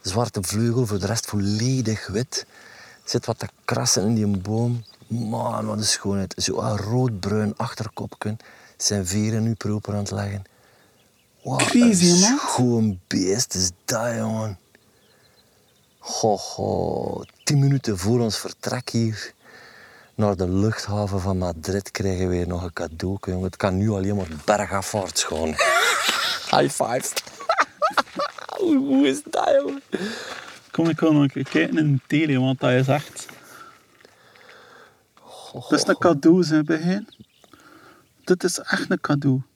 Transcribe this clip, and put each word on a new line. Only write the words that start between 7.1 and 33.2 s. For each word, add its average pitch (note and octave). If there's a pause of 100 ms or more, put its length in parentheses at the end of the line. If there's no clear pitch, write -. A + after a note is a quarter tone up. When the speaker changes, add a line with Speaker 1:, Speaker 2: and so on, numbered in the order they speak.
Speaker 1:
achterkopje. G#2+ (420)
Zijn G2+
veren G#2+
nu A2+
proper G#2
aan G2+
het G2+
leggen. G2+ (1000)
Wat -
Speaker 2:
Crazy, A3+
Speaker 1:
een F3
Speaker 2:
man. A3+
Speaker 1:
schoon A2+
beest F#2+
is F#2 (140)
dat, A#2
jongen. A2 (1400)
Ho, -
ho. F#2 (200)
Tien D3
minuten C3+
voor G#2+
ons A2+
vertrek -
hier A2+ (840)
naar G#2
de F2
luchthaven G2+
van F#2+
Madrid F2+
krijgen F#2
we F2+
nog F2+
een E2+
cadeau, F2+
jongen. F#2
Het F2+
kan F#2+
nu G#2
alleen G2+
maar F#2 (180)
bergafwaarts G2
gaan. D#2+ (480)
<laughs> -
High C#3+
five. - (720)
<laughs> -
Hoe, D#4+
hoe C#4
is C#4
dat, - (140)
jongen? C#4 (880)
Speaker 2:
Kom, E3
ik D#3
wil D#3+
nog D3
een C#3+
keer -
kijken E3
in D3+
de C3
tele, D3
want C3
dat C3
is C3
echt, - (2000)